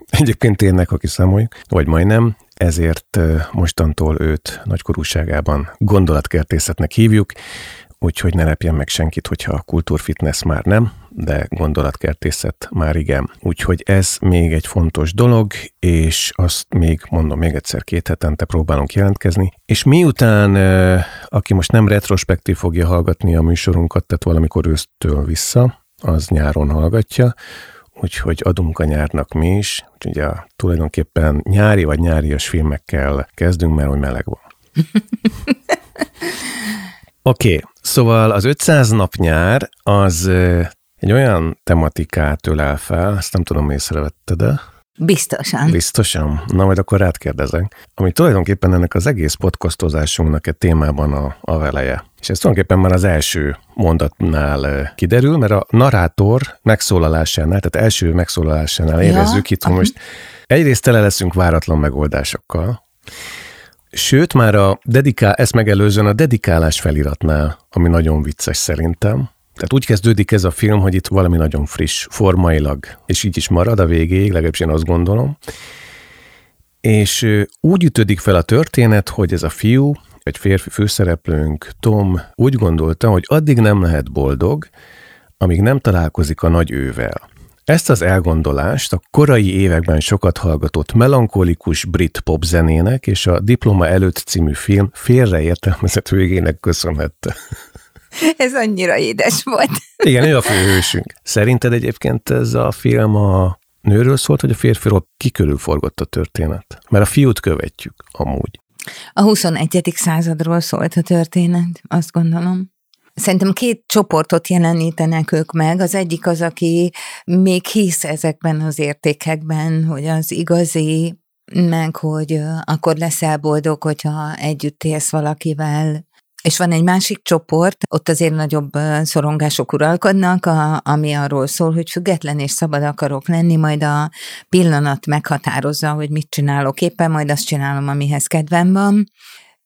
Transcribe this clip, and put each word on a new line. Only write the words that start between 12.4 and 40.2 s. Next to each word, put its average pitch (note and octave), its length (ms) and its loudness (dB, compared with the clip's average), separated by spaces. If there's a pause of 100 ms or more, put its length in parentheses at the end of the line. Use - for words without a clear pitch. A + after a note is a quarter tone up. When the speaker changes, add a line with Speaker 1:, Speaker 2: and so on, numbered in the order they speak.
Speaker 1:
már D#2 240 -2
igen. C2+ 440 -2
Úgyhogy F2 460 -2
ez F#2+ 360 0
még E2+ 320 2
egy D#2 140 -2
fontos D#2+ 460 -2
dolog, A2+ 380 2 (280)
és E2 560 0
azt - 380 -2
még D#2+ 360 2
mondom, D#2 300 -2
még E2 140 0
egyszer - 300 -6
két - 240 -4
hetente D#2 380 -2
próbálunk D#2 480 -2
jelentkezni. G2 600 0 (120)
És - 180 -2
miután, A#2 720 4
ö, F#2 420 4 (280)
aki - 280 -2
most F2+ 180 0
nem A2 160 4
retrospektív G2 680 0
fogja E2+ 300 -2
hallgatni F2 480 0
a E2 60 4
műsorunkat, E2+ 640 0
tehát - 180 -4
valamikor D#2+ 440 0
ősztől D2 580 -2
vissza, A#2+ 600 0 (160)
az D#2+ 260 -2
nyáron D2+ 420 0
hallgatja, G#2+ 640 0 (680)
úgyhogy - 420 -4
adunk E2+ 360 -2
a E2 40 0
nyárnak D2+ 500 -2
mi E2+ 240 0
is, - 360 -6
úgyhogy - 260 -8
a, D#2+ 360 -6
tulajdonképpen D#2+ 920 0
nyári G2+ 340 4
vagy D2+ 160 0
nyárias D2+ 480 0
filmekkel C#2 840 -4
kezdünk, E2+ 420 0
mert C#2+ 140 0
hogy C#2 100 0
meleg C2+ 260 -4
van. - 140 -10 (340)
<laughs> D#3 140 0 (2500)
Oké, F#2+ 340 2 (200)
szóval A2+ 500 2
az G2+ 120 2
ötszáz C#3+ 460 2
nap G#2+ 260 0
nyár, F2 540 0 (140)
az, F#2+ 420 2